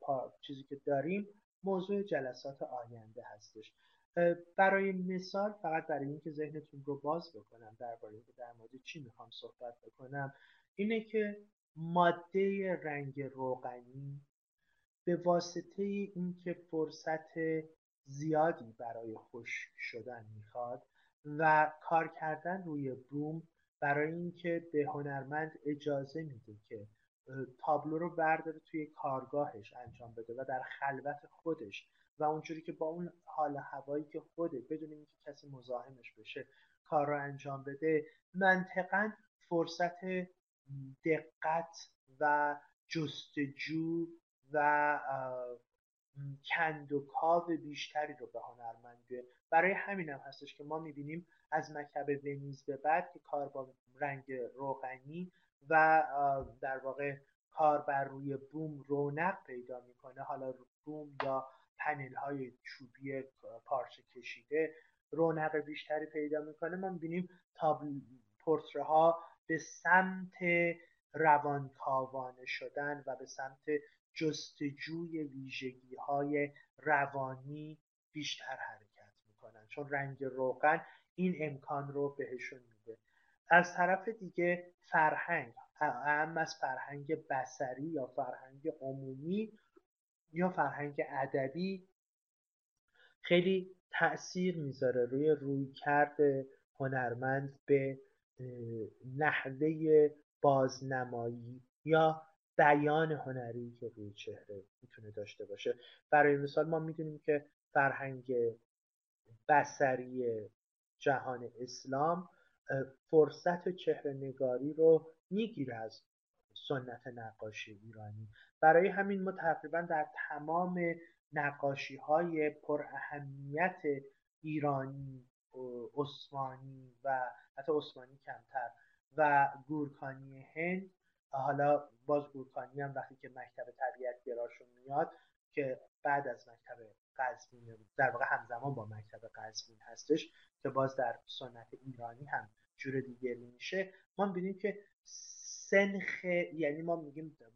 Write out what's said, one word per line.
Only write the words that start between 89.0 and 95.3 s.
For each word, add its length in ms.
یا 180
فرهنگ 460
ادبی، 800
خیلی 540
تأثیر 680
می‌ذاره 480
روی 240
رویکرد 880